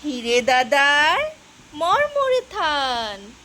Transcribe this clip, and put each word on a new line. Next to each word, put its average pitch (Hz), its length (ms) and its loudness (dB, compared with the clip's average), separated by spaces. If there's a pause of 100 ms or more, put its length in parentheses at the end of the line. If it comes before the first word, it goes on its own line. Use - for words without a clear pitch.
হিরে 247 380 -2
দাদার 285 920 2 (420)
মরমরে 508 680 0
থান, 247 920 -4 (140)